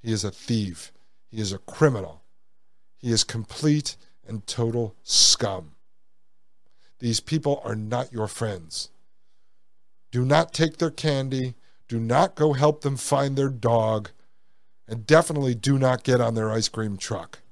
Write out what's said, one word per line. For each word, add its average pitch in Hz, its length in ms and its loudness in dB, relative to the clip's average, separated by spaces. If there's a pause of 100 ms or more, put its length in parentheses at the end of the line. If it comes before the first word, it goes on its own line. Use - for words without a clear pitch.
He 117 100 -4
is 101 120 0
a 101 80 -4
thief. 101 600 -4 (380)
He 113 100 -12
is 101 140 -4
a 95 60 -8
criminal. - 640 0 (720)
He 120 140 -4
is 113 120 2
complete 147 720 -2 (300)
and 104 180 -10
total 117 560 -4
scum. 92 720 2 (1300)
These 117 200 -2
people 147 460 -2
are 110 100 -4
not 113 380 -4
your 110 140 -4
friends. 95 640 -8 (1200)
Do 123 120 0
not 151 300 4
take 156 240 0
their 165 140 0
candy. 135 640 -2 (320)
Do 117 120 -4
not 131 360 2
go 151 180 4
help 147 280 2
them 139 160 -2
find 139 380 0
their 139 140 2
dog. 110 600 0 (760)
And 113 200 -8
definitely 147 480 4
do 135 240 2
not 127 240 2
get 123 180 4
on 113 140 0
their 110 160 0
ice 110 180 0
cream 107 260 -4
truck. 92 440 -8 (120)